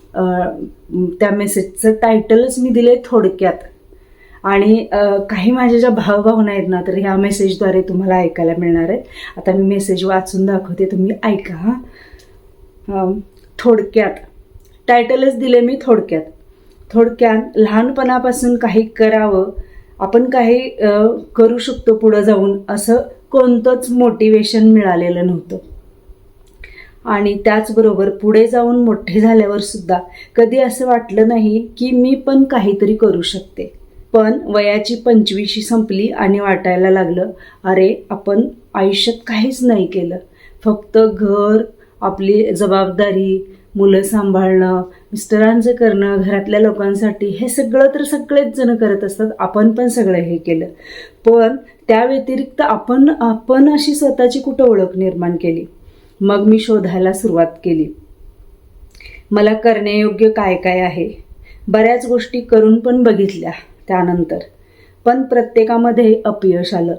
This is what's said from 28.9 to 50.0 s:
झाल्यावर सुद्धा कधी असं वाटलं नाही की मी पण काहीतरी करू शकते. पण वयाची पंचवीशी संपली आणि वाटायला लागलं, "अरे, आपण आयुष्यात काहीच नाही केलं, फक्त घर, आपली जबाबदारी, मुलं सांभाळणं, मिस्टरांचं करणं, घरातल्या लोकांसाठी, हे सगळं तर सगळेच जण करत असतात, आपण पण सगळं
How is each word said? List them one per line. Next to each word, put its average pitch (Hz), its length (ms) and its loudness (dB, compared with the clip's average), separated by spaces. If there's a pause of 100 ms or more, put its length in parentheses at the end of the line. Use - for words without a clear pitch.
झाल्यावर 214 380 2
सुद्धा 180 400 -4 (380)
कधी 233 220 4
असं 254 280 -2
वाटलं 226 420 0
नाही 226 480 0
की 247 140 -4
मी 254 240 2
पण 269 300 2
काहीतरी 208 520 0
करू 180 260 0
शकते. - 580 -12 (320)
पण 220 320 2
वयाची 208 500 -2
पंचवीशी 214 680 0
संपली 220 460 -2
आणि 202 320 -2
वाटायला 185 500 0
लागलं, 185 400 0 (340)
"अरे, 190 460 0
आपण 202 300 -2 (340)
आयुष्यात 202 420 0 (100)
काहीच 254 380 -4
नाही 208 220 2
केलं, 175 300 -6 (480)
फक्त 214 340 -2
घर, 208 640 0 (380)
आपली 196 540 0
जबाबदारी, 190 1000 -2 (200)
मुलं 196 260 4
सांभाळणं, 190 800 0
मिस्टरांचं 220 920 0
करणं, 202 440 0
घरातल्या 202 420 -2
लोकांसाठी, 208 640 0
हे 196 220 -6
सगळं 262 460 2
तर 294 100 -4
सगळेच 285 520 -2
जण 240 200 0
करत 208 280 0
असतात, 220 340 -4
आपण 208 340 2
पण 247 140 -2
सगळं 208 320 0